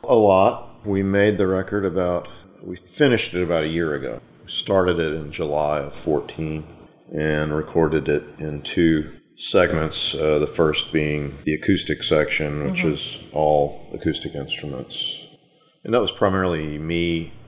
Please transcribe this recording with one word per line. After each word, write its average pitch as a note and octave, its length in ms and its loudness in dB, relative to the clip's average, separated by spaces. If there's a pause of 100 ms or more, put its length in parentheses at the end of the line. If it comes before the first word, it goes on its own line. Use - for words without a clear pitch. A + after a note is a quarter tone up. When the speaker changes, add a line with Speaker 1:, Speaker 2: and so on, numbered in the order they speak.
Speaker 1:
A B2+ 100 6
lot. G#2 680 4
We G2 180 0
made G2+ 340 4
the F#2+ 100 4
record F#2+ 360 0
about, F2+ 460 0 (340)
we F#2 140 -10
finished - 560 2
it F2+ 100 0
about D#2+ 220 2
a - 20 -2
year D#2+ 260 0
ago. B1+ 280 -6 (240)
We - 80 -14
started F#2 440 2
it D#2+ 160 0
in D2+ 180 -8
July D2+ 500 -2
of C#2+ 140 -10
fourteen D#2 720 -4 (500)
and D2+ 400 -2
recorded D#2 540 0
it D2 140 0 (160)
in D2 240 -8
two D#2+ 480 2 (260)
segments, D#2+ 760 0
uh, D2+ 240 2
the D2+ 80 0
first - 440 0
being D2+ 520 -2
the D#2 100 -2
acoustic D#2 480 0
section, D2+ 640 0
which C2+ 140 -2
Speaker 2:
Mm-hmm. E2+ 140 0
Speaker 1:
is - 260 -8 (120)
all D2+ 600 0
acoustic - 400 -4
instruments. - 920 -8 (600)
And A2 100 -4
that A#2+ 80 4
was F#2 100 0
primarily F2 680 0
me E2 520 -2 (160)